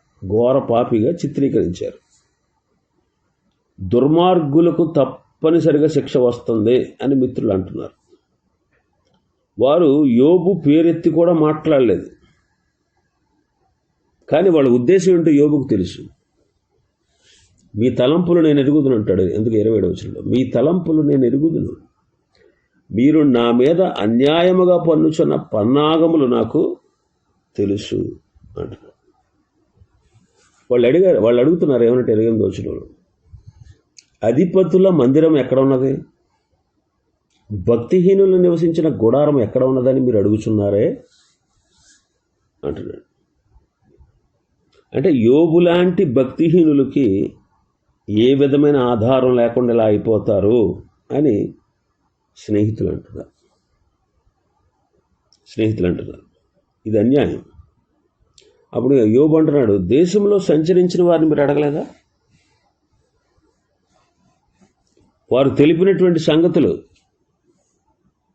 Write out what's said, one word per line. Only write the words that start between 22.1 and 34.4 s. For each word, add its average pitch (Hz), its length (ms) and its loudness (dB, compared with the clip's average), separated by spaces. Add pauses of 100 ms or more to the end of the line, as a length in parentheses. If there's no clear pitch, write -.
మీరు 143 280 2
నా 120 320 2
మీద 135 280 2
అన్యాయముగా 165 1000 0
పన్నుచున్న 156 580 0
పన్నాగములు 147 880 0
నాకు 120 500 -2 (800)
తెలుసు" 101 400 -6 (480)
అంటున్నాడు. - 480 -16 (1800)
వాళ్ళు 123 160 2
అడిగారు, 160 340 2
వాళ్ళు 120 200 2
అడుగుతున్నారు 147 420 0
ఏమనంటే, 120 300 0
ఇరవై 110 120 0
ఎనిమిది 113 200 0
వచనంలో, - 420 -8 (1400)
"అధిపతుల 180 640 2